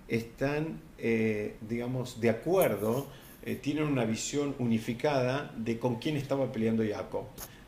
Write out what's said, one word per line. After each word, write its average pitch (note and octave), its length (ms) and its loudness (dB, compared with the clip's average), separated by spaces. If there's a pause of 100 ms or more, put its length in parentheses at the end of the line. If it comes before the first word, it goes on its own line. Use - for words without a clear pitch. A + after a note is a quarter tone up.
están, D3 720 -2 (180)
eh, A2 640 2
digamos, A#2+ 600 -4
de A2+ 100 6
acuerdo, B2 760 2 (380)
eh, A2+ 100 -4
tienen D3 300 0
una C3+ 200 2
visión C#3 540 0
unificada B2+ 1000 2
de A2+ 220 -2
con A#2 220 0
quién D#3 160 0
estaba C3 340 0
peleando A2 340 2
Jacob. F#2+ 420 -2 (420)